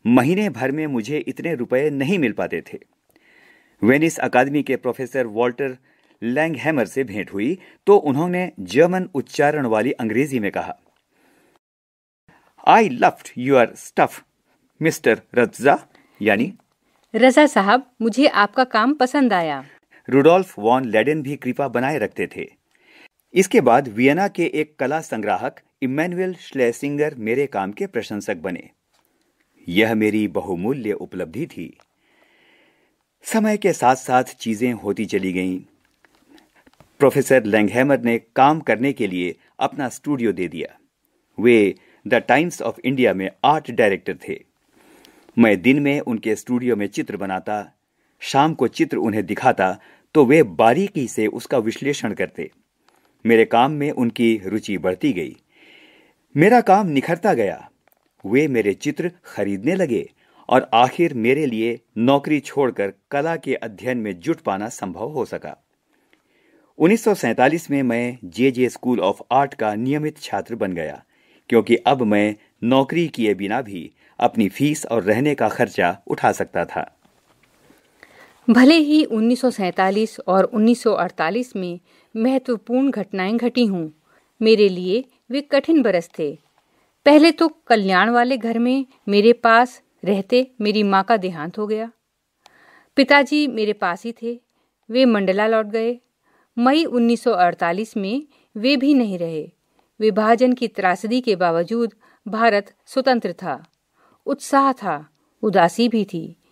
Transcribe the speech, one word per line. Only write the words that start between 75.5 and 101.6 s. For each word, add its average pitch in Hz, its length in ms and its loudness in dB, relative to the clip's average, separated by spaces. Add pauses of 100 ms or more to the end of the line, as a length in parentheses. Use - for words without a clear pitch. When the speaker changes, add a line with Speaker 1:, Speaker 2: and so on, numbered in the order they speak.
Speaker 1:
उठा - 240 0
सकता 87 340 -4
था। - 340 -10 (1500)
Speaker 2:
भले 254 260 8
ही 302 300 4
उन्नीस 226 360 0
सौ 254 100 0
सैंतालीस 196 680 -2
और 190 240 2
उन्नीस 226 380 2
सौ 220 100 0
अड़तालीस 185 640 -4
में 180 240 -8 (360)
महत्वपूर्ण 254 760 -2
घटनाएं 202 460 -4
घटी 240 280 0
हों, 175 240 -4 (520)
मेरे 214 280 6
लिए 185 360 -4 (260)
वे 277 100 -4
कठिन 294 400 0
बरस 180 280 0 (100)
थे। 156 200 -6 (640)
पहले 302 260 8
तो 320 160 0
कल्याण 202 640 0
वाले 240 280 0
घर 226 220 -4
में 254 260 0 (240)
मेरे 208 240 6
पास 233 500 2 (220)
रहते 208 460 0 (100)
मेरी 208 220 0
माँ 190 200 2
का 226 140 0
देहांत 175 400 -8
हो 214 100 -6
गया। 220 240 -6 (1040)
पिताजी 285 520 4
मेरे 214 260 -2
पास 196 300 -4
ही 233 100 -10 (100)
थे, 240 180 -10 (480)
वे 254 160 2
मंडला 208 420 2
लौट 220 180 0
गए। 226 340 -4 (580)
मई 277 280 4
उन्नीस 233 380 0
सौ 233 80 0
अड़तालीस 180 640 0
में 214 300 -6 (300)
वे 254 200 2
भी 277 160 2
नहीं 208 260 0
रहे। 165 320 -8 (480)
विभाजन 220 540 2
की 247 140 -4
त्रासदी 202 540 -2
के 220 140 0
बावजूद 180 580 -2 (340)